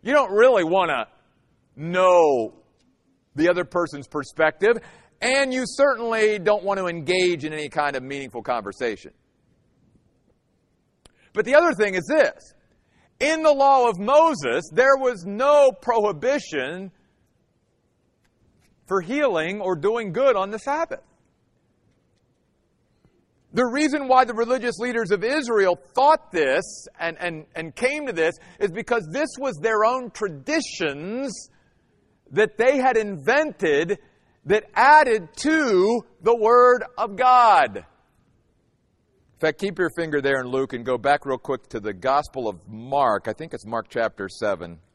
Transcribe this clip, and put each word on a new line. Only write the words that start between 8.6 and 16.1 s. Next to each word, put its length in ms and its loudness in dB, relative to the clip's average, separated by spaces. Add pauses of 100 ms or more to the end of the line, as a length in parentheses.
But 120 0
the 100 0
other 200 6
thing 200 0
is 100 -2
this. 500 0 (680)
In 220 -2
the 100 4
law 360 4
of 100 -2
Moses, 760 2
there 240 4
was 300 -4
no 460 4
prohibition 1200 -4 (1900)